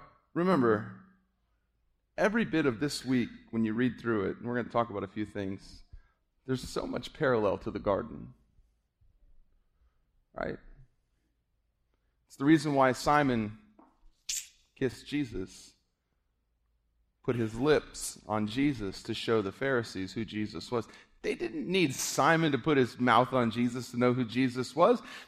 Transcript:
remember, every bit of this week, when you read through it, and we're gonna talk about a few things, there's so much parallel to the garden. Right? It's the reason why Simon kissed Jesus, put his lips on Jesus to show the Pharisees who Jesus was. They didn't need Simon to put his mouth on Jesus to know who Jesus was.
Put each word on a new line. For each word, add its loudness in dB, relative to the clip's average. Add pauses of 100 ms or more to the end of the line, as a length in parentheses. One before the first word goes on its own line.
(340)
remember, 2 (1300)
every 2
bit 0
of 0
this -4
week, 0 (200)
when -2
you -2
read 0
through 0
it, -4
and -10
we're -4
gonna -4
talk 0
about -4
a -6
few -6
things, -10 (640)
there's -4
so -6
much -8
parallel 2
to -8
the -8
garden. -4 (2000)
Right? -8 (1700)
It's -20
the -4
reason 6
why 6
Simon 2 (1160)
kissed -4
Jesus, -8 (1500)
put -2
his -4
lips 0 (100)
on -2
Jesus -2
to -6
show 0
the -4
Pharisees -4
who -4
Jesus -8
was. -4 (340)
They -4
didn't -6
need 2
Simon 2
to 0
put 2
his 2
mouth 6
on 2
Jesus -2
to -6
know 4
who 0
Jesus -2
was. 4 (260)